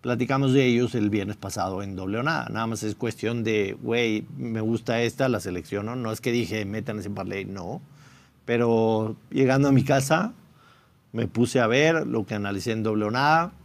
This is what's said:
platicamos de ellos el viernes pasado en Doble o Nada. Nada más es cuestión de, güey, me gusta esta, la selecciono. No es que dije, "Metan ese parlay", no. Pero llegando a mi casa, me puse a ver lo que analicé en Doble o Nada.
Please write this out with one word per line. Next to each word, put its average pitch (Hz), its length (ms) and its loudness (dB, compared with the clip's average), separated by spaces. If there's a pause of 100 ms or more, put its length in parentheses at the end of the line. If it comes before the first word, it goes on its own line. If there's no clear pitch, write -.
platicamos 127 500 0
de 135 140 6
ellos 120 280 2
el 107 140 2
viernes 101 300 -2
pasado 95 440 -6
en 98 140 -10
Doble 95 220 -4
o 123 40 -4
Nada. 151 300 -2
Nada 113 140 -2
más 110 160 -4
es 107 140 -4
cuestión 117 480 -4
de, 107 380 0
güey, 117 440 0 (100)
me 117 240 -6
gusta 113 400 0
esta, 117 300 0
la 107 100 0
selecciono. 101 560 -6
No 113 160 -6
es 110 80 -8
que 123 120 -2
dije, 107 340 -2
"Metan 107 320 -6
ese 98 100 -8
parlay", 98 380 -6
no. 98 340 -10 (640)
Pero 113 720 2 (140)
llegando 139 380 4
a 139 40 6
mi 131 120 6
casa, 156 480 2 (800)
me 113 140 -2
puse 120 340 2
a 117 60 6
ver 151 400 4
lo 113 200 -2
que 113 80 -8
analicé 101 380 -4
en 110 100 -2
Doble 107 240 0
o 104 40 0
Nada. 151 420 2 (120)